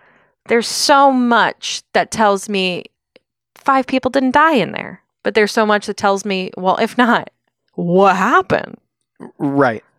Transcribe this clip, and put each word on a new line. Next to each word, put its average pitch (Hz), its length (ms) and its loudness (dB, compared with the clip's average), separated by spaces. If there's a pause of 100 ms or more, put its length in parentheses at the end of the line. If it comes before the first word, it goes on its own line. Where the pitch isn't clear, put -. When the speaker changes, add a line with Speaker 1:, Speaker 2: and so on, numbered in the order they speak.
(480)
Speaker 1:
there's 226 200 0
so 277 440 2
much 240 720 0 (120)
that 175 180 0
tells 202 360 0
me 185 360 -4 (720)
five 269 320 0
people 262 240 -2
didn't 262 200 0
die 302 240 4
in 185 180 0
there. - 280 -12 (220)
But 202 100 -4
there's 208 180 2
so 220 140 0
much 208 220 0
that 208 100 -8
tells 196 280 0
me, 185 300 -6
well, 185 220 -2
if - 200 -4
not, 226 340 0 (420)
what 180 420 2
happened? 254 640 -2 (600)
Speaker 2:
Right. 139 440 0 (160)